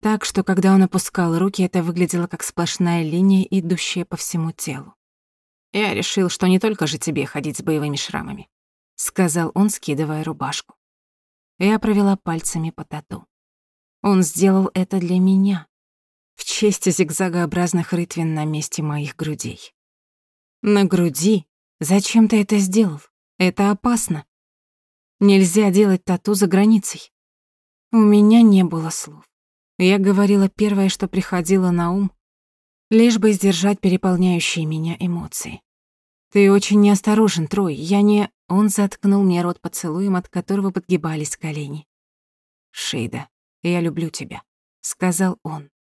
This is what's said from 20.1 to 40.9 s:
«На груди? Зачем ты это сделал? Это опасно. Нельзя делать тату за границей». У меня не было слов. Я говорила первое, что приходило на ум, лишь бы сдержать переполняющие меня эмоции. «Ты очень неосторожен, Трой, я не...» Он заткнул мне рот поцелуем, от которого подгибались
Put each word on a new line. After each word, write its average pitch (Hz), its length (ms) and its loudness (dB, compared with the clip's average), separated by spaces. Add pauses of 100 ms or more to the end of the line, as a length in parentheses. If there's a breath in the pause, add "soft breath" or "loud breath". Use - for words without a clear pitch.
«На 208 220 4
груди? 175 600 0 (340)
Зачем 196 480 2
ты 220 120 2
это 208 180 0
сделал? 190 420 0 (380)
Это 185 320 0
опасно. 208 540 -2 (960)
Нельзя 196 520 4
делать 190 340 4
тату 190 300 -2
за 196 120 2
границей». 202 640 2 (840)
У 226 60 4
меня 208 440 6
не 196 220 6
было 160 260 -4
слов. 151 340 -14 (540)
Я 185 200 2
говорила 196 500 4
первое, 196 400 0
что 185 200 -4
приходило 185 640 0
на 175 220 0
ум, 196 180 -2 (800)
лишь 226 280 4
бы 214 140 2
сдержать 196 480 0
переполняющие 180 840 0
меня 160 320 -6
эмоции. - 640 -8 (680)
«Ты 202 180 6
очень 202 300 4
неосторожен, 202 640 2
Трой, 190 280 -2
я 190 280 0
не...» 208 280 2 (180)
Он 202 200 2
заткнул 202 560 0
мне 175 180 2
рот 175 180 -4
поцелуем, 185 540 -4
от 180 140 -4
которого 196 420 -4
подгибались 160 640 -4